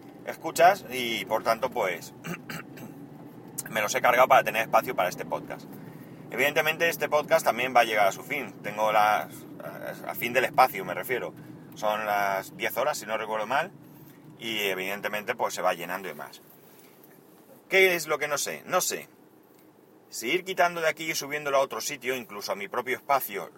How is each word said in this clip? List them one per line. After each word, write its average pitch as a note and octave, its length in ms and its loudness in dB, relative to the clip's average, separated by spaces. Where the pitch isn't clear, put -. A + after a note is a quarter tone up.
escuchas F3 640 4
y A#2 340 -2
por G2+ 200 0
tanto A#2 260 2
pues F#2+ 440 -2
<clears throat> - 720 -14
me A2 120 -2
los G#2 140 0
he B2+ 60 2
cargado B2 260 8
para B2+ 160 8
tener A2 200 0
espacio A2 300 2
para F#2 140 2
este F2+ 160 -4
podcast. E2+ 420 -8
Evidentemente D#3 580 2
este D3 180 -2
podcast D3+ 380 2
también B2+ 280 0
va A#2+ 80 8
a A#2 40 6
llegar G#2+ 220 4
a F#2+ 40 4
su F2+ 120 -10
fin. B2+ 380 -6
Tengo G#2+ 300 0
las, G#2+ 360 4
a E2+ 100 -6
fin A#2+ 180 -4
del B2 120 4
espacio G#2 380 4
me F2+ 100 -4
refiero. F#2 400 -4
Son G#2+ 300 0
las G2+ 520 0
diez G#2+ 200 -4
horas, C#3+ 200 0
si A2+ 80 -10
no A2 120 -4
recuerdo G#2+ 300 -4
mal, D3+ 240 0
y A2+ 240 -4
evidentemente G2+ 720 -2
pues G#2 180 -2
se G2 80 -6
va F2+ 120 2
llenando F2 360 -6
y D2+ 40 -10
más. C#2+ 280 -16
¿Qué F#3+ 260 6
es D#3 120 -4
lo D#3 100 0
que D3 100 -4
no C#3+ 100 0
sé? D#2 280 -6
No E3+ 160 2
sé - 280 -4
si A2+ 200 -6
ir F3+ 160 0
quitando F3 340 2
de D#3+ 80 0
aquí D#3+ 240 -2
y D#3 40 -4
subiéndolo C#3+ 420 -2
a C3+ 40 6
otro A#2 200 -4
sitio, B2+ 340 -4
incluso G2+ 360 -8
a F#2+ 40 0
mi G2+ 120 -8
propio A#2+ 280 -4
espacio, G#2+ 600 -2